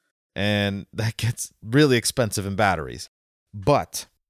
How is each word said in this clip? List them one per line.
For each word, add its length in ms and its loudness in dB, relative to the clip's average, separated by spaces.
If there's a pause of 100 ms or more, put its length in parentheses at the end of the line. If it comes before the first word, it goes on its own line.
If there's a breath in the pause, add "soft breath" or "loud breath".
(360)
And 560 -2
that 240 -4
gets 360 -4 (100)
really 340 4
expensive 480 -2
in 100 -4
batteries. 540 -2 (460)
But 520 -2 (240)